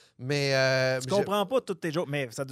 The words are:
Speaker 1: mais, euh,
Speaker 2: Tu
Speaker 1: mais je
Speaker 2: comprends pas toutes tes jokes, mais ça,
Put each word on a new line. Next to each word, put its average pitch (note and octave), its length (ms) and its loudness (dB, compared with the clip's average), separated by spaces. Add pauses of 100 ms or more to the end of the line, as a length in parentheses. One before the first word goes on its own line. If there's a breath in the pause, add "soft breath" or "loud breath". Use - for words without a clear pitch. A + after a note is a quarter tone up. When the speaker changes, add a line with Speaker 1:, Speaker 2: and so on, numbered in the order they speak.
(180 soft breath)
Speaker 1:
mais, C#3 380 0
euh, C3 460 4
Speaker 2:
Tu C3 60 -8
Speaker 1:
mais - 40 -2
je F#3+ 60 2
Speaker 2:
comprends G3+ 280 0
pas B3+ 160 0
toutes F#3 200 -6
tes E3 100 -4
jokes, D#3 180 -2
mais C#3 220 -4
ça, C#3 200 -6